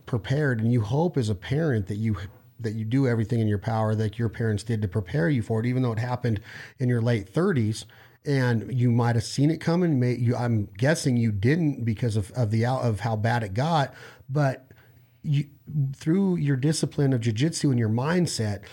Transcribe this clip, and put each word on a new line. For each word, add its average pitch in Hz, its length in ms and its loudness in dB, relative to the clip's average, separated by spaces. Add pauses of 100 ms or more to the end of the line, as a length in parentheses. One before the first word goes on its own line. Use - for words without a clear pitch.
prepared, 131 540 0
and 113 140 2
you 123 80 2
hope 139 340 0
as 117 140 0
a 107 60 -2
parent 135 520 -2
that 104 80 -6
you, 110 220 -2 (420)
that 113 140 -4
you 110 100 -6
do 131 240 2
everything 113 320 0
in 110 80 2
your 104 120 0
power 110 340 0
that 107 240 -2
your 117 120 -2
parents 110 340 -2
did 113 180 -2
to 107 60 0
prepare 143 420 -2
you 131 140 0
for 110 160 -2
it, 113 80 -2
even 127 160 0
though 123 80 0
it 110 80 -4
happened 120 420 -2 (380)
in 127 100 0
your 120 120 2
late 113 280 0
thirties. 139 560 0 (380)
And 123 480 2
you 123 200 2
might 120 240 2
have 113 80 2
seen 143 260 0
it 156 80 0
coming. 165 420 2
May-, 123 180 2
you, 120 180 0
I'm 117 300 0 (120)
guessing 135 400 2
you 117 140 2
didn't 135 540 0
because 113 300 -2
of, 107 160 -2
of 117 200 -2
the 110 140 2
out-, 127 180 0
of 113 160 0
how 113 160 -2
bad 117 260 0
it 98 140 -8
got. 147 400 0 (340)
But 135 380 0 (560)
you, 147 220 0 (500)
through 185 400 0
your 143 200 2
discipline 143 580 0
of 123 80 0
jujitsu 131 500 0
and 123 80 2
your 110 100 2
mindset 120 720 0 (120)